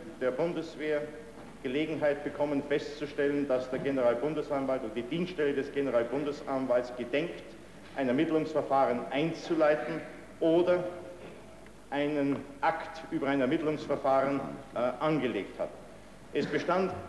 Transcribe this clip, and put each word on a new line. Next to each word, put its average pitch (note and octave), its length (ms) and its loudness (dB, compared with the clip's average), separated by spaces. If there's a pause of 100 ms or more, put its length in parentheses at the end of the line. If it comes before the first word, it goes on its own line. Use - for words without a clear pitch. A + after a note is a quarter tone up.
(200)
der B2+ 120 2
Bundeswehr D3+ 680 -2 (640)
Gelegenheit C#3+ 600 0
bekommen, C#3+ 440 0
festzustellen, C#3+ 800 0
dass B2+ 220 2
der C3 100 -2
Generalbundesanwalt C3+ 1040 2
und G#2+ 120 -6
die A#2+ 80 -2
Dienststelle D3+ 500 0
des C3+ 180 -2
Generalbundesanwalts C3 1300 0
gedenkt, D3 460 -2 (520)
ein C#3 120 0
Ermittlungsverfahren C3+ 920 4 (120)
einzuleiten D#3 880 2 (380)
oder F3 440 6 (1080)
einen C#3+ 460 2 (240)
Akt - 400 0 (100)
über D3+ 160 -2
ein C#3 140 4
Ermittlungsverfahren, C#3 960 2 (340)
äh, B2 300 0
angelegt B2 560 0
hat. E2+ 100 -2 (640)
Es D3 140 0
bestand F3+ 440 2 (180)